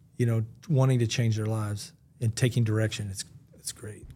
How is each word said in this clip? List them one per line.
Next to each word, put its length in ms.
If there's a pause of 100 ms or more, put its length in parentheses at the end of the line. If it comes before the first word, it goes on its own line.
(180)
you 80
know, 200 (240)
wanting 300
to 80
change 280
their 100
lives 460 (300)
and 140
taking 280
direction. 480
It's, 140 (300)
it's 180
great. 320 (100)